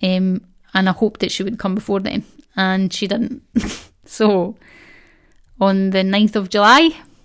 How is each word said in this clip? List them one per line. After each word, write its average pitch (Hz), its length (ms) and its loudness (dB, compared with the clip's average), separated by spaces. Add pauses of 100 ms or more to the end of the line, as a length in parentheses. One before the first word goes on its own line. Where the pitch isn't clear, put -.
Um, 185 380 0 (320)
and 190 160 2
I - 20 2
hoped 208 300 -2
that 180 100 -2
she - 120 -6
would 214 140 -6
come 190 180 -4
before 202 260 -4
then, 202 240 -6 (300)
and 190 360 0
she - 160 -6
didn't. 220 360 -4 (120)
<laughs> - 360 -6 (160)
So 208 480 0 (1040)
on 190 300 2
the 190 140 0
ninth 208 320 2
of 196 140 -4
July, 247 420 6 (340)